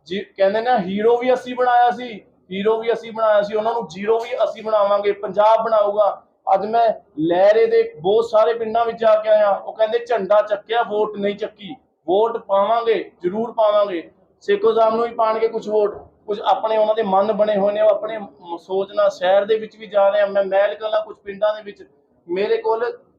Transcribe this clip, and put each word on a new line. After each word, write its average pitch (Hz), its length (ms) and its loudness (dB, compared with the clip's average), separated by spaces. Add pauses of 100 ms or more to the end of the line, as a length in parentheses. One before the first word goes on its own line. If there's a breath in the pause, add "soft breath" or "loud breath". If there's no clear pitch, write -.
ਜੀ, 175 140 -6
ਕਹਿੰਦੇ 196 420 -2
ਨੇ, 247 180 0
ਹੀਰੋ 208 380 0
ਵੀ 254 160 0
ਅਸੀਂ 247 220 -4
ਬਣਾਇਆ 240 360 2
ਸੀ, 233 300 -12 (300)
ਹੀਰੋ 214 300 0
ਵੀ 233 120 0
ਅਸੀਂ 226 180 -8
ਬਣਾਇਆ 214 300 2
ਸੀ, 202 140 -6
ਉਹਨਾਂ 214 180 -2
ਨੂੰ 233 140 -6
ਜ਼ੀਰੋ 202 320 -2
ਵੀ 240 240 -8
ਅਸੀਂ 214 200 -4
ਬਣਾਵਾਂਗੇ। 202 480 0
ਪੰਜਾਬ 208 540 2
ਬਣਾਊਗਾ। 208 580 0 (300)
ਅੱਜ 190 120 0
ਮੈਂ 226 280 2 (260)
ਲਹਿਰੇ 190 460 4
ਦੇ 226 360 2
ਬਹੁਤ 208 240 2
ਸਾਰੇ 220 280 2
ਪਿੰਡਾਂ 226 320 -2
ਵਿੱਚ 226 120 -4
ਜਾ 220 180 4
ਕੇ 214 140 0
ਆਇਆ, 214 220 4
ਉਹ 190 220 -4
ਕਹਿੰਦੇ, 220 320 0
"ਝੰਡਾ 208 360 2
ਚੱਕਿਆ, 214 420 -4
ਵੋਟ 208 340 -4
ਨਹੀਂ 202 180 -2
ਚੱਕੀ।" 202 400 -12 (320)
ਵੋਟ 220 300 2
ਪਾਵਾਂਗੇ, 208 760 0 (100)
ਜ਼ਰੂਰ 214 300 -4
ਪਾਵਾਂਗੇ। 208 600 0 (300)
ਸੇਖੋ 202 320 0
ਸਾਹਿਬ 220 220 2
ਨੂੰ 233 120 -2
ਵੀ 233 80 -12
ਪਾਣਗੇ 226 320 0
ਕੁਛ 220 220 -8
ਵੋਟ, 208 380 -2 (200)
ਕੁਛ 208 120 -6
ਆਪਣੇ 220 380 -2
ਉਹਨਾਂ 214 180 2
ਦੇ 226 80 -2
ਮਨ 202 300 0
ਬਣੇ 208 240 0
ਹੋਏ 202 160 0
ਨੇ, 208 80 -4
ਉਹ 214 80 4
ਆਪਣੇ 214 280 -2
ਮ-, 180 400 -14
ਸੋਚ 190 380 -6
ਨਾਲ 202 140 2
ਸ਼ਹਿਰ 196 360 0
ਦੇ 220 140 0
ਵਿੱਚ 214 180 -14
ਵੀ 220 100 -18
ਜਾ 196 220 2
ਰਹੇ 208 120 2
ਆ। 202 40 2
ਮੈਂ 196 180 0
ਮਹਿਲ 196 320 0
ਕਲਾਂ, 214 300 -4
ਕੁਛ 208 180 -16
ਪਿੰਡਾਂ 202 320 -2
ਦੇ 214 80 -14
ਵਿੱਚ, 196 260 -18 (400)
ਮੇਰੇ 208 280 -2
ਕੋਲ 226 400 -4 (220)